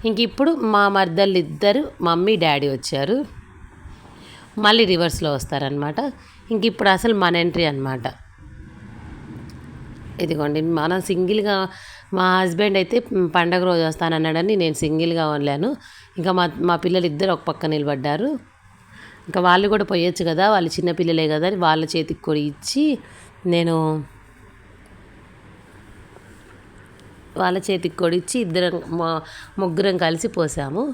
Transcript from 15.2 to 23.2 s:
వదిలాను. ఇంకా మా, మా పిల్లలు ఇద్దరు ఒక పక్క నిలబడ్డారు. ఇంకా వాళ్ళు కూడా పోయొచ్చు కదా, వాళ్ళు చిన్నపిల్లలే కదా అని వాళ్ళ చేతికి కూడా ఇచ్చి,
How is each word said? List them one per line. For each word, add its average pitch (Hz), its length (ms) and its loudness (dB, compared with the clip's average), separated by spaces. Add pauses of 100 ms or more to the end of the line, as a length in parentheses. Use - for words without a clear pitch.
వదిలాను. 147 400 0 (460)
ఇంకా 180 200 -2
మా, 175 80 4 (240)
మా 170 60 4 (100)
పిల్లలు 175 260 2
ఇద్దరు 185 240 0
ఒక - 140 -16
పక్క 156 240 -6
నిలబడ్డారు. 147 560 -2 (1000)
ఇంకా 180 180 -2
వాళ్ళు 185 260 6
కూడా 208 180 2
పోయొచ్చు 170 380 0
కదా, 165 220 2
వాళ్ళు 175 240 2
చిన్నపిల్లలే 170 580 0
కదా 151 160 0
అని 196 160 -2
వాళ్ళ 156 200 4
చేతికి 156 420 -4
కూడా 151 140 0 (100)
ఇచ్చి, 269 340 -2 (600)